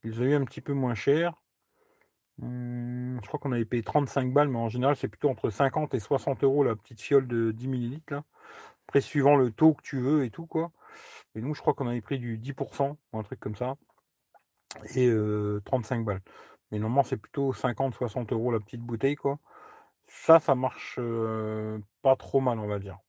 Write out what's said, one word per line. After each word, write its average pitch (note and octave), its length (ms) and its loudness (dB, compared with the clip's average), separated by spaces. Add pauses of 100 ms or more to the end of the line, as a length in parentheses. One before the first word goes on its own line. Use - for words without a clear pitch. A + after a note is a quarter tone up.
il A#2 80 -6
les A2 100 -6
a B2 40 2
eu C#3 100 4
un C#3+ 100 2
petit - 160 -10
peu C#3+ 120 -6
moins C3 240 0
cher. D#3+ 440 2 (1000)
Hum, B2 800 -6
je - 60 -16
crois D3 100 -4
qu'on C3+ 140 -2
avait A#2+ 120 2
payé A#2 200 -2
trente-cinq C3 480 0
balles, D3 160 4
mais B2 100 -2
en A#2 100 0
général, B2+ 280 2
c'est - 100 -6
plutôt - 240 -2
entre A#2+ 200 -2
cinquante C#3+ 440 0
et A#2 60 0
soixante C3+ 420 -2
euros C#3 220 4
la A#2 100 0
petite - 260 -18
fiole C3 280 2
de A#2 240 0
dix A#2 160 -6
millilitres, C3 440 -6
là. C#3+ 120 -6 (640)
Après, C#3+ 120 4
suivant C#3+ 360 4
le B2+ 160 4
taux D#3 220 6
que - 80 -12
tu - 180 -6
veux C#3 240 2
et A#2 60 -4
tout, E3 160 -14
quoi. E3 260 -4 (640)
Et A2 40 -6
nous, C#3 140 -4
je - 60 -12
crois D3 140 2
qu'on C3 120 -4
avait A#2+ 140 -2
pris C3+ 180 -4
du A#2+ 180 -6
dix A#2 160 -8
pour - 220 -6
cent C#3+ 240 -2 (140)
ou A2 80 -4
un - 20 -4
truc - 160 -10
comme A2 160 -8
ça. B2+ 220 -4 (1200)
Et, B2+ 100 4
euh, G#2 580 0
trente-cinq A#2 400 -2
balles. F#2+ 180 -2 (500)
Mais G#2 80 -2
normalement, B2 240 2
c'est B2+ 140 -4
plutôt C#3 340 -4
cinquante, B2+ 420 -2
soixante A#2+ 380 -4
euros A#2+ 180 0
la A#2 80 0
petite A#2 240 -10
bouteille, A#2+ 320 -2
quoi. C#3+ 240 -4 (680)
Ça, - 320 6
ça C#3 160 2
marche, - 420 -4
euh, A2 800 -2 (240)
pas C3 140 6
trop - 240 0
mal, B2 180 0
on G#2+ 80 -4
va G#2 140 -2
dire. F#2+ 180 -12 (100)